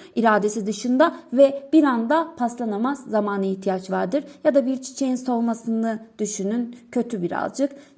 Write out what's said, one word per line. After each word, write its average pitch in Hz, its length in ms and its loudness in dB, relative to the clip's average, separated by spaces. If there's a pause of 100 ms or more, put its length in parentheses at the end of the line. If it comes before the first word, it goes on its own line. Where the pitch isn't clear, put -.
(160)
İradesi 208 500 2
dışında 247 480 2 (180)
ve 277 400 4
bir 311 120 8
anda 269 520 2
paslanamaz, 240 720 -2
zamana 202 380 0
ihtiyaç 190 440 -2
vardır. 190 340 0 (200)
Ya 311 100 4
da 277 120 4
bir 262 160 -4
çiçeğin 254 340 -4
solmasını 226 840 -2 (200)
düşünün. 214 580 -4 (160)
Kötü 240 300 -2
birazcık. 262 500 -2 (260)